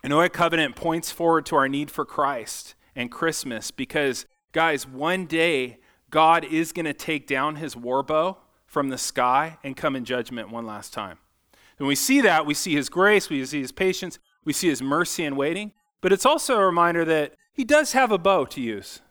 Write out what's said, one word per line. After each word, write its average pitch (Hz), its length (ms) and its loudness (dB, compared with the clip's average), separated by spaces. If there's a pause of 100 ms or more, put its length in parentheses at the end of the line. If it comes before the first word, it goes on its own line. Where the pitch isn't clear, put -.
The 139 80 -6
Noahic 165 240 2
covenant 165 420 0
points 165 340 -4
forward 165 360 2
to 160 100 0
our 135 100 4
need 143 240 -4
for - 140 -6
Christ 135 720 -4 (200)
and 120 160 -8
Christmas 131 600 -4
because, 135 560 -4 (260)
guys, 160 340 0
one 156 380 -4
day 156 540 0 (320)
God 160 340 6
is 160 280 -2
gonna 160 200 -6
take 147 340 -6
down 143 300 -2
his 147 180 -10
war 123 280 -2
bow 165 340 0 (300)
from 139 240 -2
the 127 80 -8
sky 135 640 0
and 139 160 -12
come 139 180 -2
in 123 80 -8
judgment 120 460 -6
one 117 160 -10
last 104 260 -14
time. 95 280 -10 (580)
When 139 100 -2
we 143 60 2
see 175 260 2
that, 165 240 4
we 147 80 -2
see 151 220 -2
his 143 160 -2
grace, 196 400 4
we 135 160 -2
see 143 160 -6
his 127 100 -10
patience, 185 460 -4 (260)
we 151 80 -2
see 175 160 0
his 131 140 0
mercy 160 420 -2
and 139 140 -4
waiting, 175 340 -4 (300)
but 190 100 4
it's 196 140 2
also 277 320 2
a 196 80 4
reminder 170 400 4
that 156 280 0 (160)
he 269 140 -4
does 294 280 4
have 247 200 4
a 190 60 2
bow 175 260 4
to - 160 -10
use 107 400 -6 (100)